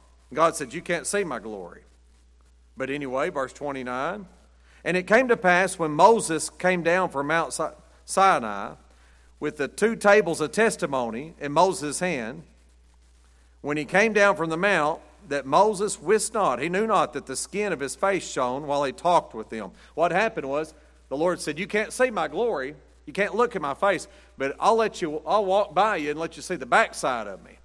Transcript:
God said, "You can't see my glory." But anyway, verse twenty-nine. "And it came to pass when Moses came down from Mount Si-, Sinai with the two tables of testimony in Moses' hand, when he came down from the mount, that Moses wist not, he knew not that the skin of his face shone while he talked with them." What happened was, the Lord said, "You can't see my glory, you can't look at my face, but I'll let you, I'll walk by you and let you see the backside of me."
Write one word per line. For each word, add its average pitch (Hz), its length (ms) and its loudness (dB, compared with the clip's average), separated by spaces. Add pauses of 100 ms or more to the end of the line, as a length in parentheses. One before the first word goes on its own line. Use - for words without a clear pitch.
(320)
God 156 220 2
said, 127 180 -8
"You 160 100 -8
can't 165 240 -4
see 202 180 -2
my 131 160 -6
glory." 98 400 -12 (960)
But 127 140 -6
anyway, 139 400 -4
verse 139 240 -6
twenty-nine. 139 760 -8 (560)
"And 165 140 -2
it 185 100 -2
came 233 220 6
to 233 80 4
pass 185 420 2
when 160 120 -2
Moses 170 580 4
came 180 340 0
down 175 280 2
from 139 160 -4
Mount 156 260 0
Si-, 165 120 -4 (420)
Sinai 135 680 2 (640)
with 147 200 -6
the - 100 -2
two 220 260 0
tables 202 460 4
of 151 120 -2
testimony 143 840 -2
in 143 140 -8
Moses' 156 480 2
hand, 151 440 -4 (1160)
when 143 160 -4
he 151 80 -4
came 208 300 2
down 202 220 6
from 165 120 -2
the 160 80 -2
mount, 170 440 0 (280)
that 143 160 -4
Moses 190 560 2
wist 208 320 0
not, 156 280 0
he 160 100 -2
knew 196 160 0
not 180 260 2
that 139 140 -8
the 131 100 -8
skin 202 380 -4
of 135 60 -8
his 139 140 -6
face 196 320 -2
shone 131 400 -4
while 147 180 0
he 143 80 -4
talked - 420 0
with 110 160 -12
them." 104 220 -10 (220)
What 165 160 2
happened 175 380 -2
was, 151 240 -4 (380)
the 131 60 -4
Lord 170 260 0
said, 151 160 -6
"You 175 80 -6
can't 208 260 -2
see 254 180 0
my 175 160 -2
glory, 151 480 -4 (300)
you 147 80 -16
can't 180 220 -2
look 240 200 0
at 185 60 -4
my 143 140 -4
face, 190 340 0 (300)
but 135 200 -2
I'll 202 180 4
let 220 260 -2
you, 151 240 -6
I'll 202 180 2
walk 190 300 0
by 202 220 2
you 147 140 -4
and 147 80 -6
let 165 180 -8
you 143 60 -16
see 180 140 -6
the 131 80 -10
backside 127 600 0
of 92 180 -14
me." - 200 -20